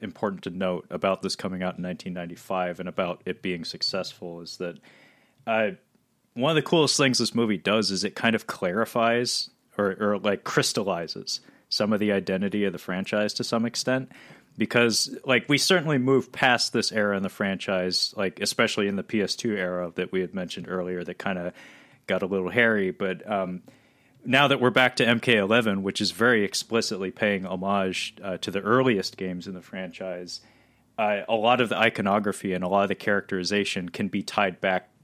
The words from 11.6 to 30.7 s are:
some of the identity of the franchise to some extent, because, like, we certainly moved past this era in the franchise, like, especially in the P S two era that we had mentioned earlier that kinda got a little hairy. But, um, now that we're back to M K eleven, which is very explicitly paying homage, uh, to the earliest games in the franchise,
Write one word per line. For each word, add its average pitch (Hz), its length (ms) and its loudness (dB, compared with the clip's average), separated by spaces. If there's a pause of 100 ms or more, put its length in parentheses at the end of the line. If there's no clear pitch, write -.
some 104 240 0
of 104 80 2
the 104 120 2
identity 98 520 0
of 98 80 0
the 85 80 -8
franchise 101 540 -2
to 123 100 -4
some 117 220 0
extent, 131 440 -2 (480)
because, 117 560 2 (120)
like, 127 240 2
we 143 80 4
certainly 156 400 2
moved 127 340 2
past 123 400 4
this 113 200 0
era 104 260 2
in 95 60 -2
the 95 60 -2
franchise, 92 840 -2
like, 95 240 -2
especially 107 480 0
in 101 80 -2
the 95 80 -4
P 107 180 0
S 92 140 -2
two 110 200 -2
era 90 400 -4
that 90 160 -4
we 92 100 0
had 90 120 -6
mentioned 90 360 -8
earlier 90 340 -4
that 87 160 -10
kinda 90 320 -4 (560)
got 92 140 0
a 98 60 0
little 92 220 -2
hairy. 107 420 4
But, 92 380 -4
um, 95 340 -4 (600)
now 135 240 6
that 131 140 2
we're 123 80 6
back 127 280 4
to 127 80 4
M 117 140 4
K 120 180 4
eleven, 101 460 4
which 95 160 -4
is 101 120 0
very 113 340 4
explicitly 98 640 -2
paying 101 340 0
homage, 95 800 -2
uh, 92 140 -6
to - 140 -6
the 98 100 -4
earliest 117 560 2
games 90 300 -8
in 95 80 -10
the 90 60 -14
franchise, 90 800 -10 (580)